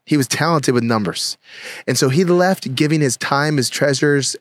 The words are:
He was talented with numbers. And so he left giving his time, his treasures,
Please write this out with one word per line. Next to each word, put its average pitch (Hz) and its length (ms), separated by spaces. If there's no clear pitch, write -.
He 147 100
was 135 120
talented 147 460
with 120 100
numbers. 113 540
And 127 120
so 143 100
he 147 160
left 180 500
giving 151 280
his 131 160
time, 147 400
his 123 120
treasures, 143 720